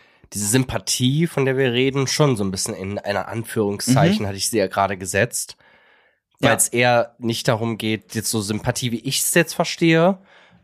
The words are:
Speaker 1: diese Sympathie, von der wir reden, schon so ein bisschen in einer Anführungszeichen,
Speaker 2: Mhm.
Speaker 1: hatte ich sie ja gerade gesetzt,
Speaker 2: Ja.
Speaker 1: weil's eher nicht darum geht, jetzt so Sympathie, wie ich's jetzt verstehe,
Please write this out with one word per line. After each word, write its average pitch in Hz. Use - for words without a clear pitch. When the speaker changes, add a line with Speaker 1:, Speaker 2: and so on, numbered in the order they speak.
Speaker 1:
diese 101
Sympathie, 131
von 139
der 131
wir 131
reden, 131
schon 143
so 101
ein 95
bisschen 98
in 98
einer 101
Anführungszeichen, 113
Speaker 2:
Mhm. 101
Speaker 1:
hatte 98
ich -
sie -
ja 98
gerade 98
gesetzt, 98
Speaker 2:
Ja. 117
Speaker 1:
weil's 110
eher 120
nicht 113
darum 113
geht, 110
jetzt 107
so 113
Sympathie, 110
wie 113
ich's -
jetzt 170
verstehe, 170